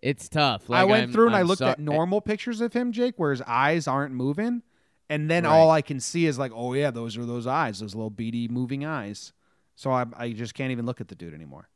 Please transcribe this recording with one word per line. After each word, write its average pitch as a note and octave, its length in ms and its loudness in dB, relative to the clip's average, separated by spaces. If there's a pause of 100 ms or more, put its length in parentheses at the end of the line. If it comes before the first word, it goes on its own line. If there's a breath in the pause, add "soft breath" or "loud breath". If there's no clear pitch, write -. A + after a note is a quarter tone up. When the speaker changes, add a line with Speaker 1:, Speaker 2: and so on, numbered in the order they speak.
Speaker 1:
It's - 280 -4
tough. C#3 400 0
Speaker 2:
I F#3 120 4
Speaker 1:
Like, F#3+ 80 6
Speaker 2:
went G#3+ 160 6
Speaker 1:
I'm, B2 60 -8
Speaker 2:
through A#3 160 6
and A3+ 80 4
I G3 60 6
Speaker 1:
I'm F3 60 4
Speaker 2:
looked F#3 120 2
Speaker 1:
so- C3 100 2
Speaker 2:
at C3 100 -2
normal D3+ 420 0
pictures G#3+ 400 -4
of A#3 120 -2
him, B3 180 -2
Jake, A#3+ 260 0
where D#3 140 2
his B2+ 100 -2
eyes C#3+ 460 2
aren't C#3 260 -2
moving, E3+ 480 -2 (480)
and D3+ 200 -2
then E3+ 140 2
Speaker 1:
Right. D#3 60 2
Speaker 2:
all D#3+ 220 8
I D#3 100 4
can C#3+ 180 -6
see E3 280 -2
is, C#3 100 0
like, B2+ 160 -4
"Oh A#2+ 200 -6
yeah, C#3+ 180 0
those A#2 260 -8
are A#2+ 80 -8
those A#2+ 220 -6
eyes, B2+ 320 -2
those G#2 160 -10
little A2 160 -6
beady A#2 360 -6
moving B2+ 380 -4
eyes." A2+ 480 -8 (420)
So - 160 -4
I, B2+ 140 2 (100)
I A#2+ 180 -6
just A2+ 200 -8
can't C3 180 -6
even A#2+ 140 -4
look B2 160 -6
at F#2 60 -12
the F#2+ 80 -18
dude E2+ 180 -14
anymore. D2+ 420 -18